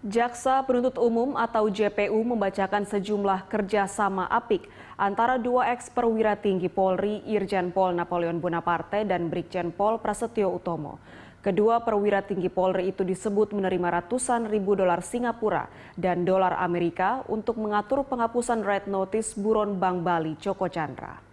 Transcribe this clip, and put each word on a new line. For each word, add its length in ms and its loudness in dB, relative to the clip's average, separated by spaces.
Jaksa 560 0
Penuntut 400 2
Umum 320 2
atau 400 2
J 160 2
P 240 0
U 80 2
membacakan 640 0
sejumlah 640 -2
kerjasama 800 0
apik 400 -2
antara 480 2
dua 320 2
eks 160 -8
perwira 480 2
tinggi 320 0
Polri, 560 0
Irjen 480 0
Pol 240 2
Napoleon 400 -2
Bonaparte 720 -2
dan 160 0
Brigjen 480 -4
Pol 240 0
Prasetyo 560 -2
Utomo. 480 -6
Kedua 400 4
perwira 400 2
tinggi 240 -2
Polri 480 0
itu 80 -6
disebut 560 0
menerima 400 0
ratusan 480 -2
ribu 320 2
dolar 240 2
Singapura 640 -2
dan 320 0
dolar 320 4
Amerika 640 0
untuk 320 -2
mengatur 480 0
penghapusan 560 0
Red 240 0
Notice 480 -2
buron 480 0
Bank 240 0
Bali 320 0
Joko 320 -2
Chandra. 480 -6